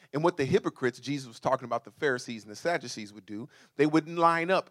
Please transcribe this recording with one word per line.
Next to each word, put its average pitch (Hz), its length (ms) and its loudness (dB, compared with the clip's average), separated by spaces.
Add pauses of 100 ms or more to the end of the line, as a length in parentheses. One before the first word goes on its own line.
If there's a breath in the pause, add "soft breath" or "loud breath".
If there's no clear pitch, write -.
(140 soft breath)
And 151 100 -2
what 175 140 4
the 139 80 2
hypocrites, 135 540 0
Jesus 131 280 -6
was 113 120 -18
talking 127 260 -2
about 117 180 -4
the 104 80 -20
Pharisees 123 520 -4
and 107 80 -18
the 101 40 -14
Sadducees 120 580 -4
would 104 120 -20
do, 107 240 -12 (260 soft breath)
they 147 100 4
wouldn't 156 320 2
line 165 340 4
up - 200 0